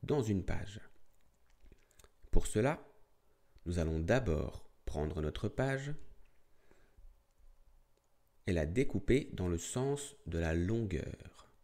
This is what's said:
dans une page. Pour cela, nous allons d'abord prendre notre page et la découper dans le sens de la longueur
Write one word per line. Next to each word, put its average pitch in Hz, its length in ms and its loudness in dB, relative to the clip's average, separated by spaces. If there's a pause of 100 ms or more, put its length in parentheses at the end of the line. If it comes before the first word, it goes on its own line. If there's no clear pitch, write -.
dans 147 200 2
une 104 240 2
page. - 340 -2 (1500)
Pour - 160 8
cela, 123 420 0 (760)
nous 87 140 -2
allons 80 200 0
d'abord 85 720 0 (160)
prendre 78 360 -2
notre 76 280 -2
page 135 440 -4 (2500)
et 95 60 2
la 82 120 4
découper 113 680 2
dans 92 160 -2
le 85 80 0
sens 139 580 -4 (100)
de 82 140 -4
la 82 140 0
longueur 95 1000 -2 (120)